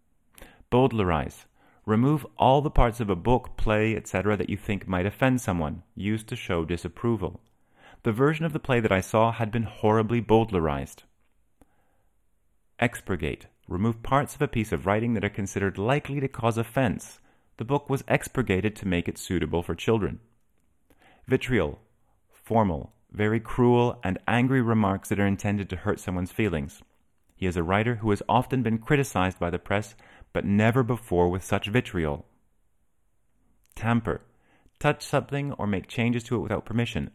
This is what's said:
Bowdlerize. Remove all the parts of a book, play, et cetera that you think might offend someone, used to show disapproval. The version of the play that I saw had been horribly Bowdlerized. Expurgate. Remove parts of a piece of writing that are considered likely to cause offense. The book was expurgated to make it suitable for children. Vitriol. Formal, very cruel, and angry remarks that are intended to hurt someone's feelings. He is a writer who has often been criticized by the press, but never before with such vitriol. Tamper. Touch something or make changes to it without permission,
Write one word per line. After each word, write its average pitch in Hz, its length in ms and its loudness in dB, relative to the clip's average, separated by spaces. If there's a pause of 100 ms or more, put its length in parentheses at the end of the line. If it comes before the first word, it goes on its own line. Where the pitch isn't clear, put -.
(720)
Bowdlerize. 110 720 2 (400)
Remove 127 400 2 (120)
all 131 240 4
the 147 100 -2
parts 117 280 4
of 104 100 -2
a 95 60 2
book, 117 420 0
play, 107 380 2
et - 120 -8
cetera 101 280 0
that - 140 -4
you 98 80 -2
think 98 300 -6
might 90 180 0
offend 127 340 2
someone, 85 440 -4 (120)
used 110 320 -4
to 127 80 -8
show 85 300 -2
disapproval. 87 760 -4 (600)
The 117 100 0
version 147 320 2
of 160 100 -2
the 151 60 -4
play 123 200 0
that 107 120 2
I 95 100 4
saw 113 300 2
had 113 200 -4
been 117 120 -2
horribly 110 580 2
Bowdlerized. 87 840 2 (1800)
Expurgate. 92 680 -4 (220)
Remove 113 360 -2
parts 139 320 0
of - 60 -4
a 143 60 0
piece 110 240 -2
of 76 140 -2
writing 110 280 2
that 98 100 0
are 101 60 0
considered 98 480 -4
likely 139 420 -2
to 135 80 -2
cause 113 300 -2
offense. - 600 -2 (380)
The 117 80 -8
book 139 240 -2
was 135 180 -2
expurgated 104 680 0
to 101 120 -8
make 87 200 0
it 82 100 -6
suitable 82 460 -2
for 90 100 -4
children. 92 460 -2 (1080)
Vitriol. 120 520 0 (520)
Formal, 101 600 -2 (180)
very 107 280 0
cruel, 120 640 2
and 92 240 -2
angry 127 340 2
remarks 107 480 2
that 98 100 0
are 101 60 4
intended 101 440 -2
to 90 80 -6
hurt - 220 -2
someone's 92 320 -4
feelings. 80 520 -4 (520)
He 92 120 -2
is 87 100 -2
a 85 60 0
writer 107 320 2
who 107 160 0
has 101 180 0
often 127 320 0
been 113 160 0
criticized 113 640 0
by 85 100 0
the 87 80 -4
press, - 380 -4 (360)
but - 140 -2
never 110 380 4
before 90 460 2
with 92 140 -4
such - 220 -2
vitriol. 90 600 -2 (1500)
Tamper. 113 480 0 (580)
Touch 151 240 0
something 139 500 -2
or - 120 -6
make 95 220 -2
changes 120 380 0
to 120 100 -4
it 104 40 0
without 90 260 -4
permission, 113 500 -2